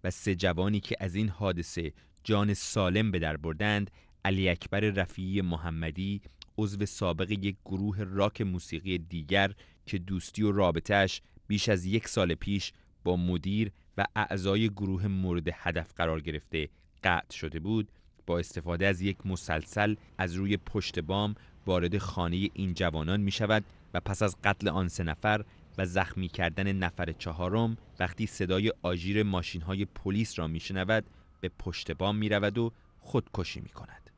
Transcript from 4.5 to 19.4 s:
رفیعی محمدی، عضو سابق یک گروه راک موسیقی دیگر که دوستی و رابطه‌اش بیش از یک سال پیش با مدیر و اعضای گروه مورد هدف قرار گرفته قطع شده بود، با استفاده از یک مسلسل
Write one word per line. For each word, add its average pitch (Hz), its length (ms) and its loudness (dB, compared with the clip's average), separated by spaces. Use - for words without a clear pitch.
رفیعی 95 600 0
محمدی، 85 800 -2
عضو 104 280 0
سابق 92 440 -2
یک 98 340 -2
گروه 101 400 -2
راک 98 360 0
موسیقی 90 580 -2
دیگر 90 540 2
که 101 120 -4
دوستی 92 440 -2
و 104 100 4
رابطه‌اش 95 720 4
بیش 104 200 0
از 95 160 2
یک 101 240 0
سال 90 260 2
پیش 98 380 -2
با 90 120 2
مدیر 90 540 0
و 98 60 2
اعضای 101 520 2
گروه 98 380 -2
مورد 90 460 0
هدف 82 440 -4
قرار 80 240 0
گرفته 76 480 -4
قطع - 320 2
شده 80 240 -6
بود، 104 280 0
با 87 120 2
استفاده 85 480 -2
از 92 160 4
یک 98 240 -2
مسلسل 95 680 0